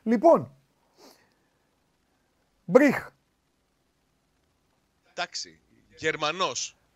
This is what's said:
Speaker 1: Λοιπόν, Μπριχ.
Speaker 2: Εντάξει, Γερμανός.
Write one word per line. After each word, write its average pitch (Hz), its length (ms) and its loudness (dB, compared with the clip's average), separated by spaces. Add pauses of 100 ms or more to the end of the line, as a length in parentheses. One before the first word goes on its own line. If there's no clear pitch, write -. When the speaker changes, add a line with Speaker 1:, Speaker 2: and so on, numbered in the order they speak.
Speaker 1:
Λοιπόν, 226 480 2 (2250)
Μπριχ. 254 440 2 (2000)
Speaker 2:
Εντάξει, 90 460 -10 (360)
Γερμανός. 156 800 -4 (200)